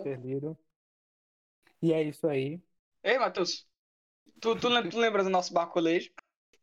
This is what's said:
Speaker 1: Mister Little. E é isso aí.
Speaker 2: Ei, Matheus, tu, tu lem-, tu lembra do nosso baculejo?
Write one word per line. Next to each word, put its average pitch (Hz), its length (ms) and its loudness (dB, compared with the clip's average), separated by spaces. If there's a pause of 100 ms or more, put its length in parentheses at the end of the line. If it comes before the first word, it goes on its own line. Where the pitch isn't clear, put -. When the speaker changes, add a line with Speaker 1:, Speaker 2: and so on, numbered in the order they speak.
Speaker 1:
Mister 131 180 -6
Little. 139 360 -6 (1200)
E 165 120 2
é 160 100 2
isso 151 240 -4
aí. 143 340 -2 (420)
Speaker 2:
Ei, 220 140 4
Matheus, 190 500 -4 (720)
tu, 226 160 0
tu 240 140 -2
lem-, 240 200 2
tu 214 100 -4
lembra 214 240 4
do 185 60 0
nosso 180 240 0
baculejo? 170 580 0 (520)